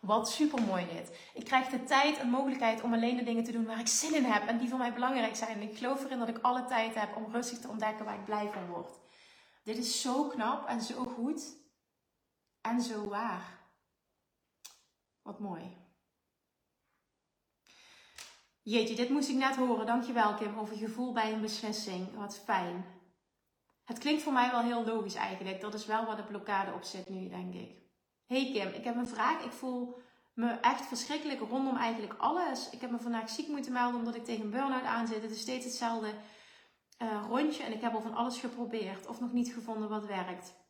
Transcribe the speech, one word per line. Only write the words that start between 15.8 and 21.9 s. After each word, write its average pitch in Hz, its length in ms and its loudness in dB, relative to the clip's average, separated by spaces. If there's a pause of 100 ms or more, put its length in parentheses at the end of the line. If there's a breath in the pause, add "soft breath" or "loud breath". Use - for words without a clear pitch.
Jeetje, 226 320 4
dit 240 140 2
moest 277 200 4
ik 262 80 2
net 262 200 4
horen. 240 300 4
Dankjewel, 233 480 4
Kim, 214 240 -2
over 214 180 -4
gevoel 233 360 -2
bij 220 200 2
een 220 80 0
beslissing. 208 720 -4